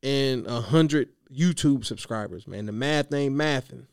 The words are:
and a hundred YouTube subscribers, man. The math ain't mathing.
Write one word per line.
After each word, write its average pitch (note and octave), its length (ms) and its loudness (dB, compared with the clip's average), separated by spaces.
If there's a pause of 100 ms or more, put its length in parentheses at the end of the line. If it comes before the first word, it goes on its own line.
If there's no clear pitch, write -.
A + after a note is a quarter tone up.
and C3+ 420 0
a A#2+ 140 -4
hundred D3 480 2 (260)
YouTube C#3+ 520 2
subscribers, G#2+ 640 -8
man. G#2 200 -8
The G#2 60 -6
math C#3+ 400 0
ain't C#3+ 220 0
mathing. C#3 560 -2